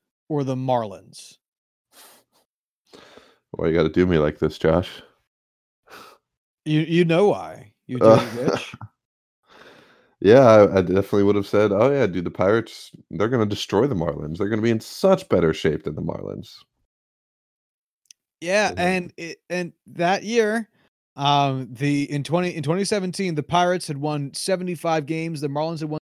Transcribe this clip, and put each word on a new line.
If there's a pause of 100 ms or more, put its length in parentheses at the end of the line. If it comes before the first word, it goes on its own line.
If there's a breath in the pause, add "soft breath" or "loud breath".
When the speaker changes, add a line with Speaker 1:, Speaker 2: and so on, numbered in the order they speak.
(280)
Speaker 1:
or
the
Marlins? (2250 soft breath)
Speaker 2:
Why
you
gotta
do
me
like
this,
Josh? (1600 loud breath)
Speaker 1:
You,
you
know
why. (160)
You
Speaker 2:
Uh,
Speaker 1:
dirty (120)
bitch.
Speaker 2:
<laughs>
yeah,
I,
I
definitely
would
have
said,
"Oh,
yeah,
dude,
the
Pirates, (200)
they're
gonna
destroy
the
Marlins.
They're
gonna
be
in
such
better
shape
than
the
Marlins." (1900)
Speaker 1:
Yeah,
Speaker 2:
Mm-hmm.
Speaker 1:
and
it,
and (140)
that
year, (480)
um,
the,
in
twenty,
in
twenty
seventeen,
the
Pirates
had
won
seventy-five
games,
the
Marlins
had
won